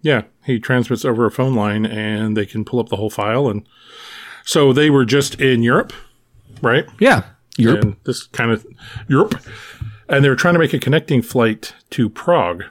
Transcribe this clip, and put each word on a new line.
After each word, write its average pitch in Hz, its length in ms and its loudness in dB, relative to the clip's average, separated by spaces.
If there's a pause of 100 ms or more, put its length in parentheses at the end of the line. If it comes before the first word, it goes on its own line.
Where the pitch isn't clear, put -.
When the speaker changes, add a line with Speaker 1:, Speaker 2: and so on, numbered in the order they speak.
Speaker 1:
Yeah, 139 200 0 (220)
he 123 160 -2
transmits 123 440 -2
over 120 220 0
a 101 40 2
phone 131 240 -2
line, 107 320 0
and 107 500 -4
they 104 100 -2
can 110 180 -8
pull - 160 -4
up 113 80 -4
the 110 80 -4
whole 104 140 -4
file. 117 380 -2
And 104 180 -6 (800)
so 143 280 4
they 151 180 4
were 139 140 4
just 135 360 -2
in 127 240 2
Europe, 131 280 0 (720)
right? 120 240 2 (140)
Speaker 2:
Yeah, 202 240 4 (320)
Europe. 120 260 2
Speaker 1:
And 101 220 -6
this - 240 -6
kind 117 240 -2
of 113 120 -4 (440)
Europe. 151 260 2 (760)
And 139 160 2
they 143 40 4
were 131 80 2
trying 175 180 2
to 170 60 4
make 160 140 2
a 143 40 -2
connecting 139 420 0
flight 113 540 -2 (160)
to 113 180 -2
Prague 101 640 -2